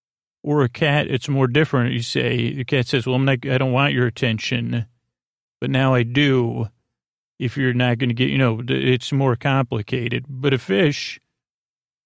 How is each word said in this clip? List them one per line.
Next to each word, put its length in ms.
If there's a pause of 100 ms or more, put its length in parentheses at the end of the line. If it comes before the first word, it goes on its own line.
(420)
Or 220
a 40
cat, 380
it's 220
more 180
different. 480
You 80
say, 500
the 120
cat 240
says, 180
"Well, 100
I'm 80
not, 220
I 120
don't 140
want 220
your 140
attention, 800 (760)
but 100
now 240
I 80
do." 640 (720)
If 180
you're 160
not 260
gonna 140
get, 160
you 100
know, 220
th-, 240
it's 280
more 240
complicated. 920
But 240
a 60
fish, 640 (840)